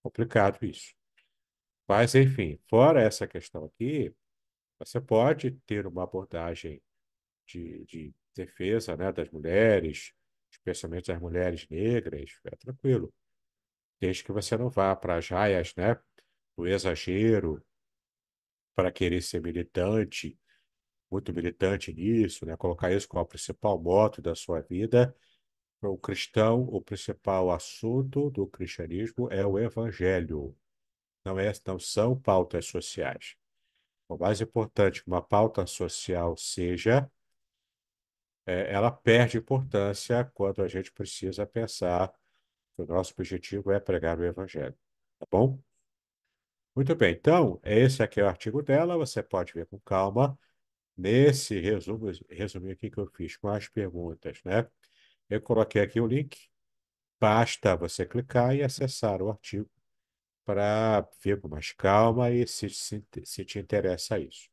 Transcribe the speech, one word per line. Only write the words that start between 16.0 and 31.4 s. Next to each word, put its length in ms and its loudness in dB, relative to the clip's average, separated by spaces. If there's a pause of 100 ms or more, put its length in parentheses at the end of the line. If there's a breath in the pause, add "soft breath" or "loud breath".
do 100 -6
exagero, 960 0 (1120)
para 180 0
querer 300 0
ser 180 -6
militante, 1000 -4 (720)
muito 220 -6
militante 600 -4
nisso, 520 0
né, 120 -8
colocar 360 -2
isso 160 -2
como 140 -4
a 40 -2
principal 540 -4
moto 400 4
da 140 -4
sua 260 -6
vida. 560 2 (640 soft breath)
Para 100 -4
o 60 -4
cristão, 680 2
o 180 -4
principal 680 -2
assunto 800 -2
do 160 -4
cristianismo 840 -6
é 160 0
o 120 0
evangelho. 960 -2 (680)
Não 140 -4
é, 120 0 (160)